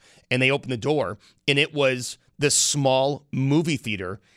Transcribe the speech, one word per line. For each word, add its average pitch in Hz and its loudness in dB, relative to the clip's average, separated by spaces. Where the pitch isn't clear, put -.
And 127 0
they 131 2
opened 139 -2
the 123 -4
door, 123 -2
and 139 4
it 147 0
was 131 0
this 143 2
small 135 0
movie 143 0
theater 98 -8